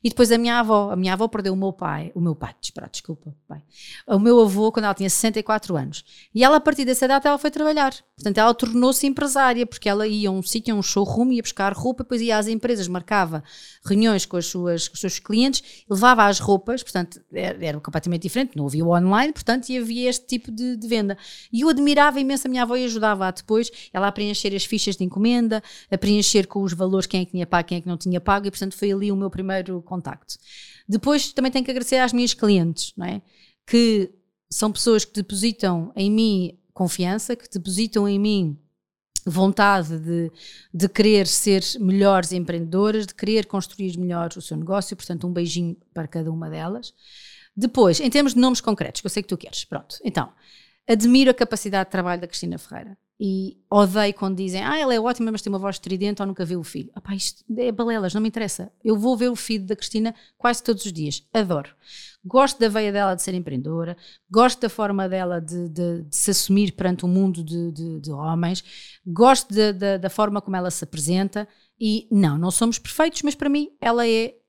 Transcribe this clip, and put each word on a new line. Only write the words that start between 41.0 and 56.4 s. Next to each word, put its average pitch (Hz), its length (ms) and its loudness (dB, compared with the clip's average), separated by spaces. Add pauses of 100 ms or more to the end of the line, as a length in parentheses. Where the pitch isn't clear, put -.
ser 196 360 2 (160)
melhores 196 520 4
empreendedoras, 180 760 -2
de - 60 -18
querer 214 320 0
construir 190 520 -6
melhor 175 400 -4
o 165 40 -14
seu - 140 -10
negócio, 185 400 -4
portanto 175 320 -8
um 180 60 -4
beijinho 170 420 -4 (180)
para 160 140 -8
cada 160 240 -6
uma 160 180 -8
delas. 170 440 -10 (640)
Depois, 240 440 4
em 269 100 0
termos 277 260 4
de 240 40 6
nomes 254 220 4
concretos, 190 400 -4
que 208 60 -8
eu - 40 -4
sei 175 120 -4
que - 60 -14
tu 180 80 -4
queres, - 280 -12
pronto, - 380 -14
então, 160 280 -4 (560)
admiro 240 440 6
a - 20 4
capacidade 196 540 -2
de - 40 -12
trabalho 175 300 -2
da 175 60 -10
Cristina 170 300 -8
Ferreira - 400 -16 (220)
e 190 380 -4 (120)
odeio 202 440 4
quando 190 240 -4
dizem, 190 260 -4
"Ah, 285 140 -2
ela 269 160 0
é 226 60 2
ótima, 233 320 -2
mas 214 100 -6
tem 202 100 -6
uma 196 60 -2
voz 196 180 -4
estridente 196 460 -4
ou 196 60 -4
nunca 185 180 -6